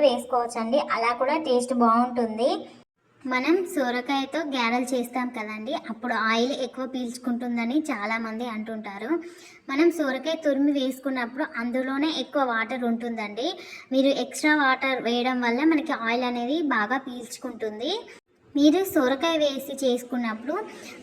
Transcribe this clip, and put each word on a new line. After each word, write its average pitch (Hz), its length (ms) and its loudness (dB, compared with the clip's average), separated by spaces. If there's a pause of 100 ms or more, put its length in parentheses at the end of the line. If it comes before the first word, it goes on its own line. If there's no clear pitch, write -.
వేసుకోవచ్చండి, 240 720 0 (160)
అలా 226 240 0
కూడా 277 180 2
టేస్ట్ 254 360 2
బాగుంటుంది. 240 760 4 (840)
మనం 277 220 2 (200)
సొరకాయతో 269 640 0 (160)
గారెలు 247 400 0
చేస్తాం 247 320 -2 (100)
కదండి, 214 360 -8 (180)
అప్పుడు 240 220 -6 (180)
ఆయిల్ 233 200 2 (140)
ఎక్కువ 254 200 -8
పీల్చుకుంటుందని 240 920 -4 (140)
చాలామంది 226 540 -4 (100)
అంటుంటారు. 220 560 -6 (580)
మనం 311 220 4
సొరకాయ 302 520 -2
తురిమి 285 280 4
వేసుకున్నప్పుడు 262 720 -2 (160)
అందులోనే 262 480 0 (140)
ఎక్కువ 277 200 0
వాటర్ 240 480 -2
ఉంటుందండి. 226 560 -4 (460)
మీరు 269 140 6
ఎక్స్ట్రా 277 480 2
వాటర్ 269 520 2
వేయడం 247 340 2
వల్ల 240 220 2
మనకి 311 300 4
ఆయిల్ 240 300 0
అనేది 247 380 0
బాగా 247 460 2
పీల్చుకుంటుంది. 240 920 -6 (560)
మీరు 302 280 6
సొరకాయ 311 540 2
వేసి 277 360 -2 (120)
చేసుకున్నప్పుడు 240 680 -2 (500)